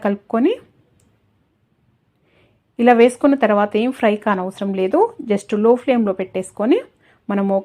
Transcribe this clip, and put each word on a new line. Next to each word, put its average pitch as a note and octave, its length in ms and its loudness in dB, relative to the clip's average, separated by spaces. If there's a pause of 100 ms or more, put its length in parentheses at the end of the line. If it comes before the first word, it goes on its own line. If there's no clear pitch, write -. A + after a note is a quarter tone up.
కలుపుకొని A3+ 480 -2 (2250)
ఇలా A#3+ 200 6
వేసుకున్న B3 420 2
తర్వాత G#3 280 0 (120)
ఏం B3+ 160 -2
ఫ్రై G#3+ 140 2 (120)
కానవసరం G3 460 -4 (100)
లేదు. F#3+ 180 0 (300)
just G3+ 220 -4 (120)
లో A3+ 80 4 (100)
ఫ్లేమ్‌లో A#3 400 0
పెట్టేసుకొని G3+ 580 -2 (520)
మనము G3 340 0